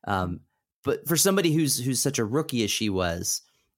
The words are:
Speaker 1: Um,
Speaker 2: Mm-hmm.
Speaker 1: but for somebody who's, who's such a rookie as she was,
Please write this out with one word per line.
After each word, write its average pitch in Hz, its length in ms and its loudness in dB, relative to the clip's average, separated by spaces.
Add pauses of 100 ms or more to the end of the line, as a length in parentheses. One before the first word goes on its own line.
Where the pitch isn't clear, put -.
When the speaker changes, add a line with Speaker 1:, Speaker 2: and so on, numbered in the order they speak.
Speaker 1:
Um, 90 340 -2
Speaker 2:
Mm-hmm. - 60 -20 (380)
Speaker 1:
but - 240 -2
for 165 80 0
somebody 170 360 4
who's, 147 260 2
who's 123 220 -2
such 135 180 0
a 117 60 2
rookie 127 400 0
as 101 60 0
she 107 200 0
was, 90 520 -2 (360)